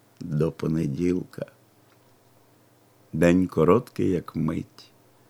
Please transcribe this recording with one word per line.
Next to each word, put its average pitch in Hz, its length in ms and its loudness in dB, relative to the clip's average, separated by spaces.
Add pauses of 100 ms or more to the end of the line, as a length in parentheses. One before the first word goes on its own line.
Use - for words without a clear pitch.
(200)
до 76 320 -2
понеділка. 82 920 -4 (1700)
День 87 340 4
короткий, 98 600 2
як 85 260 -4
мить, 80 560 -6 (380)